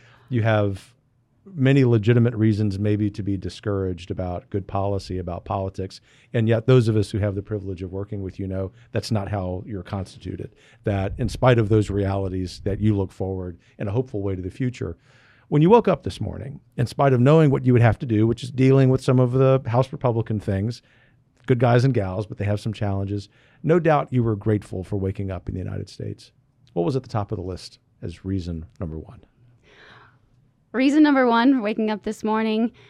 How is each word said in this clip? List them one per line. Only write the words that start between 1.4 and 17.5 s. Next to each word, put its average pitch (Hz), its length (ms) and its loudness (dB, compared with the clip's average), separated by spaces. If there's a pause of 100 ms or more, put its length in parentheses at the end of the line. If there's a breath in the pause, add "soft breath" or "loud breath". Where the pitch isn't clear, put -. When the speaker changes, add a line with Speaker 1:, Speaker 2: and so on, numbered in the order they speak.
Speaker 1:
many 139 400 2
legitimate 117 500 4
reasons 104 440 0
maybe 104 320 0
to 101 120 -10
be 98 140 -4
discouraged 92 760 -6
about 90 380 -6
good 98 180 -4
policy, 98 500 -4
about 87 260 -8
politics. 95 560 -8 (320 soft breath)
And 113 160 2
yet 113 180 0
those 127 200 6
of 110 100 2
us 104 140 0
who 110 80 -4
have 101 160 -2
the 101 80 -6
privilege 98 400 -8
of 90 100 -10
working 98 300 -8
with 92 160 -10
you 98 80 -8
know 95 240 -6 (220 soft breath)
that's - 180 -6
not 98 180 -2
how 92 380 -6
you're 98 160 -10
constituted, - 720 -10 (300 soft breath)
that 101 340 -2
in 120 100 -2
spite 123 300 4
of 107 100 0
those 107 220 2
realities, 98 760 -4
that 95 160 -4
you 104 160 2
look 95 140 -2
forward 92 480 -8 (200 soft breath)
in 107 100 -6
a - 20 -6
hopeful 110 320 -4
way 98 140 -4
to 90 60 -8
the 90 80 -6
future. 123 460 -6 (520 soft breath)
When 151 140 4
you 170 60 6
woke 226 200 6
up - 160 -2
this - 160 -8
morning, 95 400 -10 (160)
in 120 100 0
spite 139 260 2
of 123 80 4
knowing 147 300 6